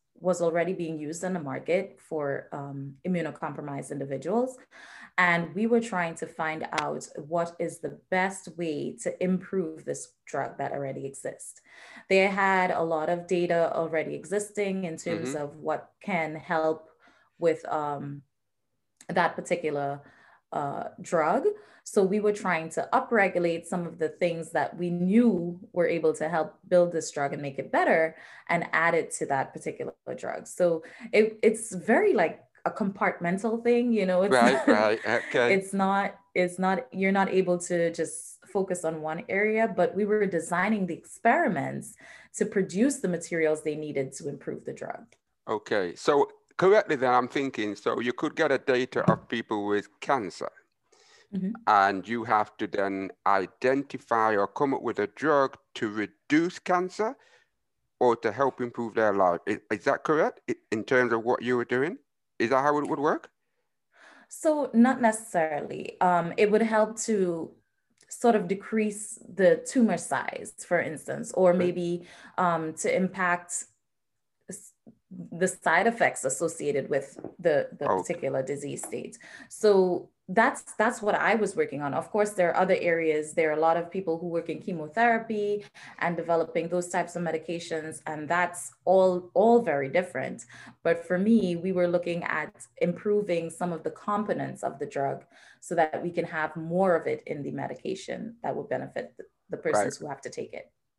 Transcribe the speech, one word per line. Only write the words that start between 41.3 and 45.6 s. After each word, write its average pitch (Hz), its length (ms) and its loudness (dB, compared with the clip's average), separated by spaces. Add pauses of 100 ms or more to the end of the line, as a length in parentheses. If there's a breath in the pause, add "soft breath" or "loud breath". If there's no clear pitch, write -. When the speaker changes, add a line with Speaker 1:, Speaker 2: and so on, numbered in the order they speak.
Speaker 1:
to 220 100 0
produce 202 540 0
the 196 60 -2
materials 160 540 0
they 151 140 -2
needed 139 380 -6
to - 160 -10
improve - 360 -10
the 135 80 -10
drug. - 320 -12 (420)
Speaker 2:
Okay, 104 460 -2